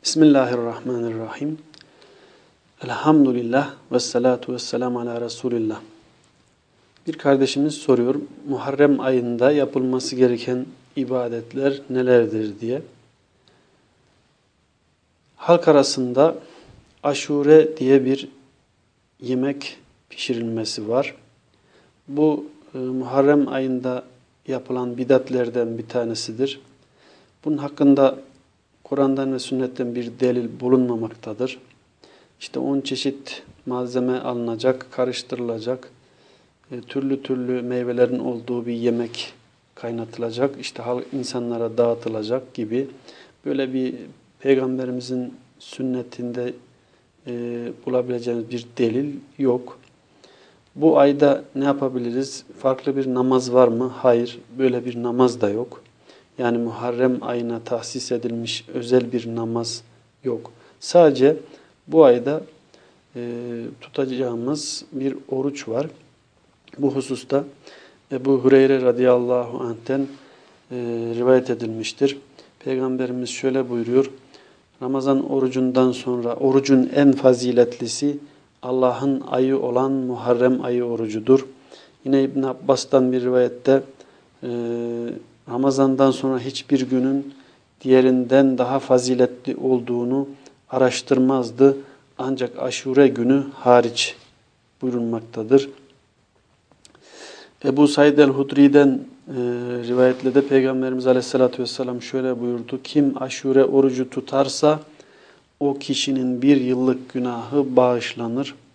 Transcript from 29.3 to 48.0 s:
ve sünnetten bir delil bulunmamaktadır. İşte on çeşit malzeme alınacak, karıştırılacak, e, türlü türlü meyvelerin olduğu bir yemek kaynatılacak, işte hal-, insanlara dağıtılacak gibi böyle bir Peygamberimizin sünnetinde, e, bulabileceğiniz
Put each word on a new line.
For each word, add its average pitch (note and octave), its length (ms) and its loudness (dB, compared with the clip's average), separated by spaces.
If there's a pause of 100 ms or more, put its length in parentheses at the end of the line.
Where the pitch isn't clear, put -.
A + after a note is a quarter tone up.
ve B2+ 40 -6
sünnetten B2+ 560 -6
bir A#2 160 -8 (100)
delil B2 400 -2
bulunmamaktadır. A#2+ 1000 -2 (800)
İşte - 180 -12
on C3+ 220 -2
çeşit - 600 -8 (240)
malzeme B2 520 -2
alınacak, B2 720 -4
karıştırılacak, B2 1000 -6 (840)
e, B2 80 -12
türlü C3+ 420 -6
türlü B2+ 400 -4
meyvelerin B2 560 0
olduğu A#2+ 480 -6
bir A#2+ 60 -6
yemek A#2 600 -4 (420)
kaynatılacak, A#2 840 -6
işte - 220 -12
hal-, B2 200 -6 (100)
insanlara A#2+ 640 -6
dağıtılacak A#2 760 -2
gibi A#2+ 340 -4 (580)
böyle C3+ 280 -4
bir B2+ 200 -4 (460)
Peygamberimizin B2+ 960 -2 (240)
sünnetinde, B2 960 -8 (720)
e, B2 60 -10 (540)
bulabileceğiniz B2 640 -2